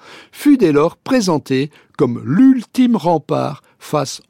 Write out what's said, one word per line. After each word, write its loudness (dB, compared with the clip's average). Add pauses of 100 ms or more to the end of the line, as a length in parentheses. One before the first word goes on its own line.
(320)
fut 2
dès 2
lors 2
présentée -2 (280)
comme -2
l'ultime 2
rempart -4 (160)
face -6